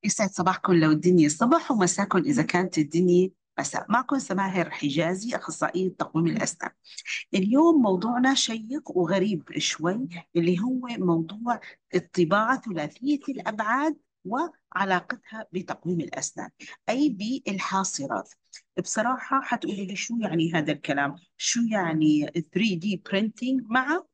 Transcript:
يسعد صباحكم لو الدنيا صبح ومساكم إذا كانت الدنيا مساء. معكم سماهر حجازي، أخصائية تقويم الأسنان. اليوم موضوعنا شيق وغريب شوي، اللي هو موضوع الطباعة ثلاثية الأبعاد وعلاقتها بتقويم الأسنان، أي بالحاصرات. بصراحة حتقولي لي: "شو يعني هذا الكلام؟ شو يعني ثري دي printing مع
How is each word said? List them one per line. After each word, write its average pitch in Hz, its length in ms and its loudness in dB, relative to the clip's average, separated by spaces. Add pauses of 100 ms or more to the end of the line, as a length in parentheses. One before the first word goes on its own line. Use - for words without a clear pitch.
يسعد 196 240 0
صباحكم 185 420 0
لو 160 180 6
الدنيا 156 380 6
صبح 240 420 2
ومساكم 202 480 2
إذا 147 240 2
كانت 175 360 0
الدنيا 175 520 4 (280)
مساء. - 300 -6
معكم 254 300 0
سماهر 190 520 -2
حجازي، 170 680 -2
أخصائية 175 520 -4
تقويم - 380 -2
الأسنان. - 440 -4 (640)
اليوم 269 480 6
موضوعنا 233 520 2
شيق 226 640 -4
وغريب 180 600 0
شوي، 185 500 -2 (280)
اللي 175 220 2
هو 254 220 -2 (180)
موضوع 190 640 0 (340)
الطباعة 196 680 2
ثلاثية 220 680 -4
الأبعاد 254 680 -2 (280)
وعلاقتها 202 1300 -4
بتقويم 170 480 -4
الأسنان، - 500 -8 (380)
أي 269 200 2
بالحاصرات. 196 1200 -4 (520)
بصراحة 247 580 -2
حتقولي 226 460 -4
لي: 196 100 -8
"شو 233 240 -6
يعني 165 320 0
هذا 151 200 0
الكلام؟ 143 440 -4 (200)
شو - 240 -2 (100)
يعني 156 640 2 (220)
ثري 196 220 0
دي 185 320 -4
printing 233 540 -2
مع 262 520 -2